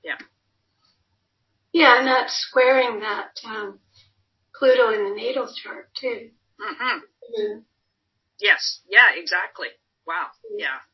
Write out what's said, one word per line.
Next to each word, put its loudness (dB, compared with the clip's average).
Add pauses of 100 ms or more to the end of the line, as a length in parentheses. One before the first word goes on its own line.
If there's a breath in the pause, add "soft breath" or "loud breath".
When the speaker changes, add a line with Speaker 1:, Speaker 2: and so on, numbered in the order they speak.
Speaker 1:
Yeah. -10 (1500)
Speaker 2:
Yeah, 8
and 0
that's 0 (140)
squaring 2
that, -8 (140)
um, -10 (800 soft breath)
Pluto 6
in -2
the -6
natal -6 (120)
chart -16 (100)
too. -8 (320)
Speaker 1:
Mm-hmm. -6
Speaker 2:
Mm-hmm. -8 (800)
Speaker 1:
Yes. 0
Yeah, 6
exactly. -8 (400)
Wow. -6 (180)
Speaker 2:
Mm-hmm. -10
Speaker 1:
Yeah. -6 (160)